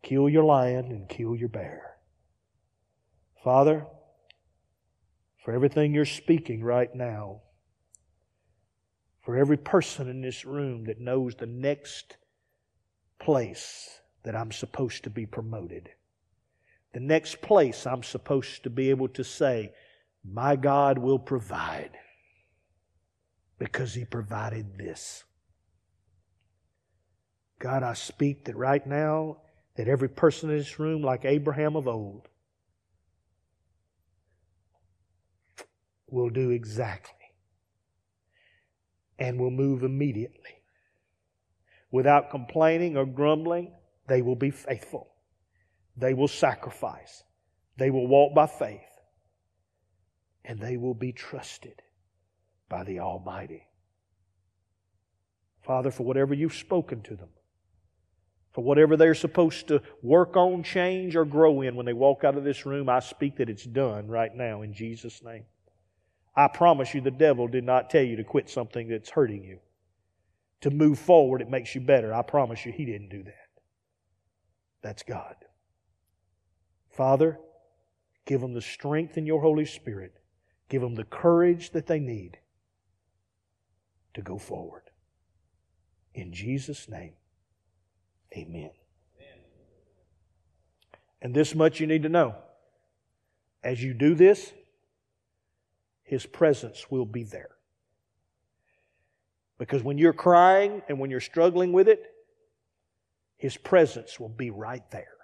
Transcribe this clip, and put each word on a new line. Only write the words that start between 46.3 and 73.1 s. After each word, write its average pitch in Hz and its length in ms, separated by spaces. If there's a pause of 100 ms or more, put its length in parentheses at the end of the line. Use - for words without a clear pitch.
They 135 140
will 127 160
walk 143 260
by 151 140
faith. - 520 (1400)
And 113 160
they 123 180
will 123 160
be 127 180
trusted - 720 (840)
by 92 160
the 95 160
Almighty. 87 680 (1900)
Father, 127 300
for 131 120
whatever 135 300
you've 147 200
spoken 139 500
to 110 120
them, 92 140 (1200)
for 123 120
whatever 151 340
they're 160 160
supposed 165 540
to 147 140 (200)
work 170 340
on, 180 280
change, 185 520
or 165 100
grow 147 360
in 123 140
when 123 100
they 123 80
walk 135 300
out 143 140
of 139 60
this 139 220
room, 139 240
I 127 100
speak - 380
that 117 120
it's 104 160
done 117 420
right 113 260
now 113 280
in 107 120
Jesus' 113 480
name. 113 240 (880)
I 143 140
promise 151 460
you 143 80
the 131 100
devil 127 380
did 123 160
not 127 240
tell 147 140
you 117 120
to 110 80
quit - 260
something 117 380
that's 110 220
hurting 107 340
you. 95 160 (1000)
To 143 80
move 147 280
forward, 135 440
it 113 80
makes 127 260
you 131 60
better. 123 320
I 117 80
promise 123 440
you 120 60
he 151 140
didn't 104 240
do 98 140